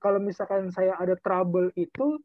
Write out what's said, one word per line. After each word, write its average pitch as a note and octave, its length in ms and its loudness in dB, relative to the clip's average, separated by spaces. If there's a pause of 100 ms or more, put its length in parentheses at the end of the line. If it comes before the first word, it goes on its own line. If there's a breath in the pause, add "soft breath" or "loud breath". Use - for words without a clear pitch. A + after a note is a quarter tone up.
kalau G3+ 160 2
misalkan G3 560 -2
saya F#3 240 2
ada F3+ 160 0
trouble F3+ 640 0
itu, C#4 480 -2